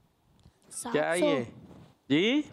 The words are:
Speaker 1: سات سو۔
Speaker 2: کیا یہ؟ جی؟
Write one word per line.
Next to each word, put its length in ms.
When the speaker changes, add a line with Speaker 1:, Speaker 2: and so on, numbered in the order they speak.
Speaker 1:
سات 120
سو۔ 80
Speaker 2:
کیا 220
یہ؟ 300
جی؟ 340